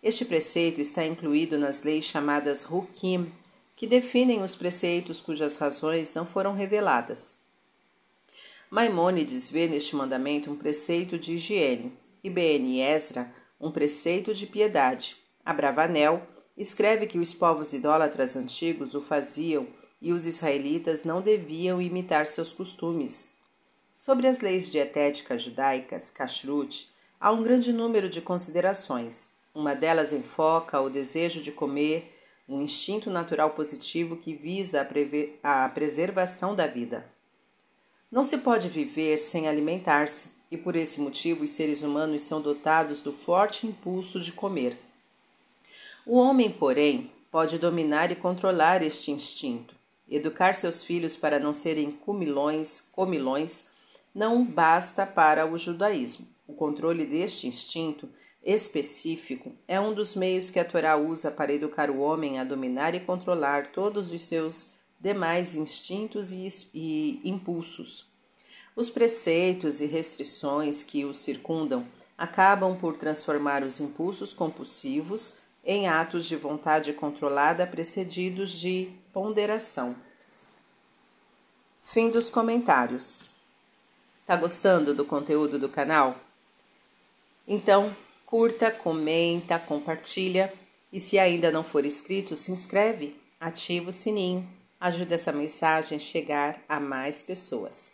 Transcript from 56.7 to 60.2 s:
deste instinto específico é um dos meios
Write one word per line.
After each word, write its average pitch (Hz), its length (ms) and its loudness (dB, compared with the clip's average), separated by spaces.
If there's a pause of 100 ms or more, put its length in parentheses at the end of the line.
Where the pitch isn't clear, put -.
deste 151 400 -4
instinto 151 600 -6 (360)
específico 160 1080 -2 (140)
é 190 140 0
um 214 140 0
dos 208 200 -4
meios 185 360 0